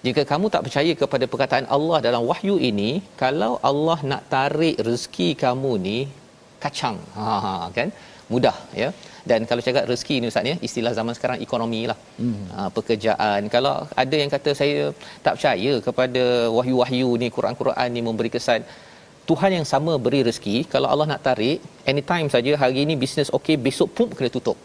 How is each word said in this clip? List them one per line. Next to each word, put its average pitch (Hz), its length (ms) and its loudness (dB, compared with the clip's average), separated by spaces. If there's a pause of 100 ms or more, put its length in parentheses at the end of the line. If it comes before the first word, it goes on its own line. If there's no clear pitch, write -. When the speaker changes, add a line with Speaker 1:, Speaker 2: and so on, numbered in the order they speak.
Speaker 1:
Jika 139 240 2
kamu 175 240 2
tak - 120 0
percaya 151 340 2
kepada 131 320 0
perkataan 131 340 0 (100)
Allah 160 300 2
dalam 120 240 2
wahyu 196 240 0 (160)
ini, 104 200 0 (320)
kalau 170 300 0 (180)
Allah 156 280 0 (140)
nak - 100 -4 (120)
tarik 147 420 2 (120)
rezeki 170 400 -2 (140)
kamu 131 280 0 (160)
ni, 110 120 -2 (640)
kacang. 123 340 -4 (200)
Ha, 110 180 -2 (100)
ha, 95 80 -2 (240)
kan? 139 120 0 (440)
Mudah, 123 240 4 (240)
ya. 135 80 0 (400)
Dan 113 200 4
kalau 120 160 2
cakap 131 260 2
rezeki 135 300 -2
ni, 120 100 -2
Ustaz, 101 180 0
ya, 165 60 -2 (120)
istilah 117 300 -2
zaman 113 200 -2
sekarang 123 280 -4
ekonomi 113 440 -2
lah. 110 80 -4 (240)
Speaker 2:
Hmm. 117 160 -2 (160)
Speaker 1:
Ha, - 60 -8 (180)
pekerjaan. 107 640 0 (140)
Kalau 135 180 2 (300)
ada 135 180 0
yang 143 140 0
kata, 143 140 -2 (100)
"Saya 147 180 2 (480)
tak 156 120 4
percaya 117 360 2 (140)
kepada 127 360 0 (340)
wahyu-wahyu 127 520 2 (120)
ni, 123 60 0 (100)
Quran-Quran 123 580 -2
ni 117 120 -4
memberi 113 280 -2
kesan." 117 260 0 (680)
Tuhan 170 280 2
yang 156 160 -2
sama 156 200 0 (120)
beri 139 240 2
rezeki, 104 260 -4 (180)
kalau 135 200 2
Allah 151 180 2
nak - 160 -4
tarik, 120 300 0 (340)
anytime 147 440 -2
saja, 127 260 4
hari 131 280 4
ni 160 140 0
bisnes 139 340 -2
okey, 156 200 2 (100)
besok - 300 2
pum 233 200 2
kena 123 200 0
tutup. 120 280 -2